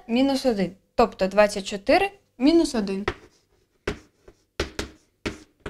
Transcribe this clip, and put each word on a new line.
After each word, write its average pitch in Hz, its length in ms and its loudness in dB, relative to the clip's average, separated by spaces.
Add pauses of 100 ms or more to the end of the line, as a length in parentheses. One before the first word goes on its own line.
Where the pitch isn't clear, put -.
мінус 262 380 0
один, 196 300 0 (200)
тобто 214 320 0
двадцять 202 400 0
чотири 320 440 0 (260)
мінус 311 380 4
один. 196 300 -4 (2750)